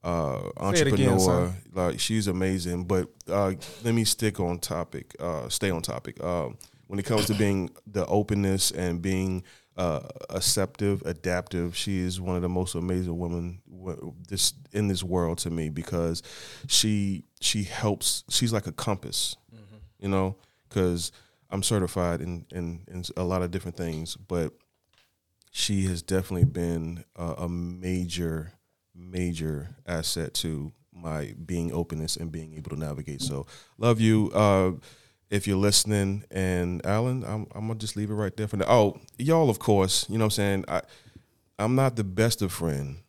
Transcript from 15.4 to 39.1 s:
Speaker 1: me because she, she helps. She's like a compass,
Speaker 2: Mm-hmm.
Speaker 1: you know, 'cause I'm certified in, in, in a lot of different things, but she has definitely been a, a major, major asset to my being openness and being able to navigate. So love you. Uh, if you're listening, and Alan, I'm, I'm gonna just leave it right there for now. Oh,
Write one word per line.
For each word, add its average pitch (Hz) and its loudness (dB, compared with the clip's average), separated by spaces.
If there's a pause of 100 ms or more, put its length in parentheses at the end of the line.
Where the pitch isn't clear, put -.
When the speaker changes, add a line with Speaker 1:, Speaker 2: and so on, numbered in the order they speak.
Speaker 1:
me 82 -2
because 82 -2 (460)
she, 101 2 (160)
she - 0
helps. - 0
She's 117 2
like 107 0
a - -6
compass, - -4 (180)
Speaker 2:
Mm-hmm. 107 -20 (240)
Speaker 1:
you 98 -4
know, 95 2 (340)
'cause 87 0 (360)
I'm 98 -2
certified 90 0
in, 85 -8
in, 85 -6
in 90 -8 (120)
a 92 -2
lot 92 0
of 87 -2
different 90 -6
things, 80 -6
but 87 -4 (1000)
she 98 0
has 87 -2
definitely 92 2
been 85 -2 (120)
a, 87 -8
a 87 -4
major, 87 -4 (420)
major 87 -4 (100)
asset 82 -4
to 78 -4 (220)
my 78 -8 (120)
being 85 -2
openness 78 -2
and 82 -6
being 78 -10
able 78 -12
to 73 -6
navigate. 73 -6
So 69 -4 (300)
love 113 4
you. 110 6
Uh, 95 6 (580)
if 104 0
you're 98 2
listening, 101 2
and 90 -2
Alan, 117 0
I'm, 107 -6
I'm 107 -6
gonna 113 -4
just 110 -8
leave 104 -2
it 107 -4
right 104 -2
there 107 -2
for 107 -2
now. 92 0
Oh, 107 8 (200)